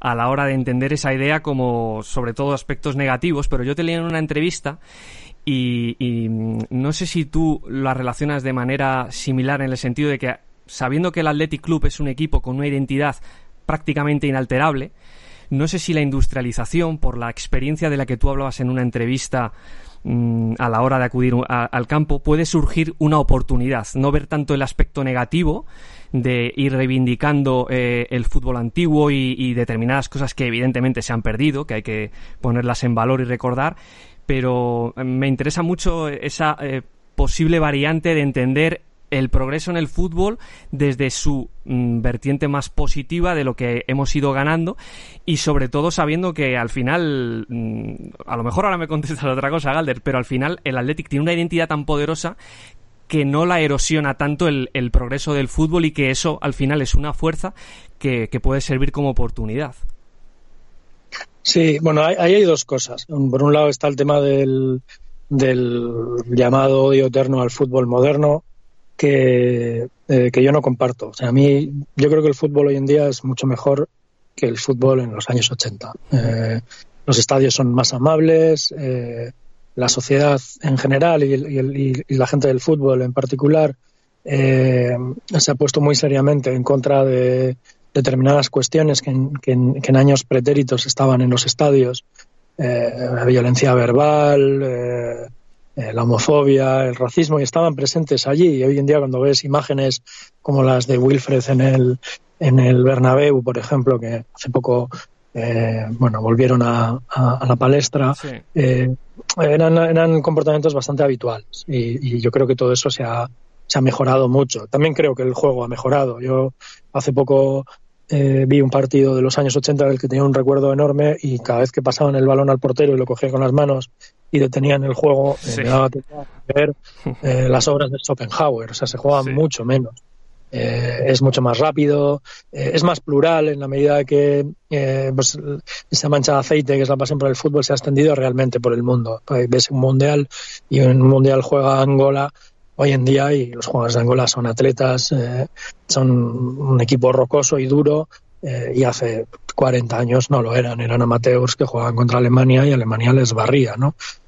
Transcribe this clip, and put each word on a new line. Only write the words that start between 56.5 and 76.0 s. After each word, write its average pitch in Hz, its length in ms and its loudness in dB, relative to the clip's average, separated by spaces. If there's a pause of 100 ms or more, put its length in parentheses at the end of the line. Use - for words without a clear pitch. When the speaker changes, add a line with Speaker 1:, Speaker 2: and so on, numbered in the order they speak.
Speaker 1:
final 143 280 -2
es 127 140 -2
una 143 180 0
fuerza 165 400 -4 (460)
que, 123 300 -2
que 123 100 -6
puede 135 220 2
servir 131 320 0
como 143 160 -2
oportunidad. 120 680 -2 (1700)
Speaker 2:
Sí, 160 380 2
bueno, 156 220 2
ahí, 170 140 2
ahí 180 180 4
hay 208 80 6
dos 165 220 2
cosas. 123 420 -8
Por 135 360 0
un 147 100 4
lado 151 140 4
está 143 200 -2
el 143 80 -2
tema 143 260 2
del, 131 600 0 (480)
del 123 600 0 (380)
llamado 135 580 4
odio 135 220 4
eterno 131 340 0
al 123 100 0
fútbol 127 360 0
moderno, 147 560 2 (520)
que, 123 920 2 (200)
eh, 123 240 4
que 127 120 4
yo 139 80 4
no 147 100 2
comparto. 123 480 -2
O - 40 -18
sea, 123 160 -6
a - 20 0
mí, 139 400 4 (240)
yo 147 140 2
creo 156 120 4
que 151 60 2
el 143 80 2
fútbol 143 320 2
hoy 139 80 2
en 135 100 -2
día 147 220 4
es 131 160 -4
mucho 131 240 -4
mejor 139 420 0 (460)
que - 100 -2
el 117 120 -2
fútbol 131 420 2
en 120 140 -6
los 110 160 -8
años 123 220 0
ochenta. - 420 -8 (180)